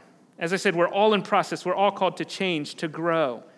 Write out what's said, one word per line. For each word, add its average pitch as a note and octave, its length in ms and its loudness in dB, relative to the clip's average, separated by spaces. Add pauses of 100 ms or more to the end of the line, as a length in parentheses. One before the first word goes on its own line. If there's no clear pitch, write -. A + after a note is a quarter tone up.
(380)
As E3+ 140 -2
I G3 40 -2
said, F3+ 200 0
we're F3 120 4
all G#3+ 260 4
in F#3+ 80 2
process. F3 420 0
We're F3+ 100 -2
all G3 160 4
called F#3 280 -2
to - 80 -6
change, F3 480 -4
to - 140 -6
grow. D#3 540 -2 (160)